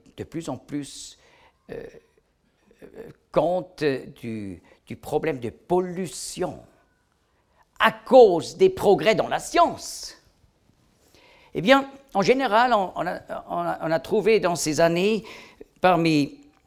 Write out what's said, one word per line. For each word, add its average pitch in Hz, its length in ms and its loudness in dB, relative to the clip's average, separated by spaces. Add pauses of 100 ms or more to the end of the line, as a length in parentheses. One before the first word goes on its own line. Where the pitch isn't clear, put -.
(180)
de 104 80 -12
plus 160 240 -12
en 131 80 -8
plus, - 640 -14 (520)
euh, - 120 -12 (1000)
euh, - 40 -20 (460)
compte 175 520 -2
du, 110 760 -6 (240)
du 127 100 -14
problème 151 420 -6
de 117 120 -8
pollution 180 1080 -6 (1160)
à 220 140 4
cause 202 640 6
des 185 140 6
progrès 196 440 2
dans 135 140 -2
la 143 100 -4
science. - 760 -2 (1400)
Eh 147 80 -4
bien, 269 280 4 (220)
en 196 100 2
général, 247 520 2
on, 208 220 0
on 160 100 -4
a, - 140 -6 (280)
on 175 120 -4
a, 170 220 -4
on 160 80 -4
a 160 100 0
trouvé 208 400 2
dans 175 160 0
ces 151 240 -2
années, 180 440 2 (560)
parmi 165 600 2 (260)